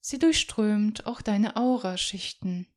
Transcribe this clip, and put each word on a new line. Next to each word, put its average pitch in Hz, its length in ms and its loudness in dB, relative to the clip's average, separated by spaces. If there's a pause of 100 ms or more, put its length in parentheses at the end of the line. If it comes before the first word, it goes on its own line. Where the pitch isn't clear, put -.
Sie - 160 -8
durchströmt 214 880 2
auch 240 160 -8
deine 208 340 2
Auraschichten. 185 1200 -2